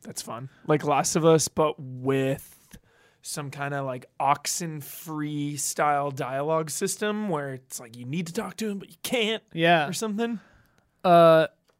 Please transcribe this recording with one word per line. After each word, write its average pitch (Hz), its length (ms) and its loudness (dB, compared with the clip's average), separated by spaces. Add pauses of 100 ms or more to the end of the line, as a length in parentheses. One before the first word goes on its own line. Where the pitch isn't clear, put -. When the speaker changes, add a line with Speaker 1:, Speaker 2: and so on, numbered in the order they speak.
Speaker 1:
That's - 180 -14
fun. 127 300 -12 (160)
Like 151 180 2
Last 147 320 2
of 156 80 0
Us, 160 240 6
but 156 320 0
with 131 760 -2 (640)
some 143 280 -10
kinda, 143 320 -6
like, 127 240 -8 (140)
Oxenfree 147 1400 -4
style 143 520 0
dialogue 143 600 -2
system 208 600 -4
where 143 240 -4
it's - 260 -14
like, 117 160 -18
you 120 80 -14
need 160 220 -4
to 165 60 -12
talk 190 260 -8
to 220 100 -4
him, 202 100 -6
but - 120 -16
you - 120 -20
can't 226 400 -2 (100)
Speaker 2:
Yeah. 165 360 4
Speaker 1:
or 185 40 -4
something. 220 480 -4 (640)
Speaker 2:
Uh, 165 420 8 (340)